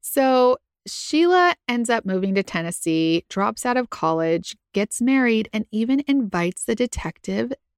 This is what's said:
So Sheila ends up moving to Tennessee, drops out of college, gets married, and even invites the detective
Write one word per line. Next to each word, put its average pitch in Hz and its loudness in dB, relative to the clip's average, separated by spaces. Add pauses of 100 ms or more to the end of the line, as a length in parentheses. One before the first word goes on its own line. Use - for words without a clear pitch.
So 254 2 (280)
Sheila 349 2 (140)
ends 240 -2
up 233 0
moving 190 0
to 196 2
Tennessee, 165 0
drops 214 -2
out 247 0
of 247 -2
college, 165 -2 (160)
gets 208 -2
married, 240 2
and 214 -4
even 247 0
invites 196 0
the 226 0
detective 226 -4 (240)